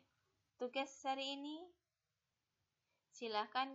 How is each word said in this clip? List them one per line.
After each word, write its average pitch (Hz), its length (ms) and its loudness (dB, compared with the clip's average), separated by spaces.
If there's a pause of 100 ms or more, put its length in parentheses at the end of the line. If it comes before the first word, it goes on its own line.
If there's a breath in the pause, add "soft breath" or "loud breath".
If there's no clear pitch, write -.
(600)
tugas 269 300 2 (160)
hari 269 320 0
ini 302 260 -6 (1500)
silahkan 226 600 2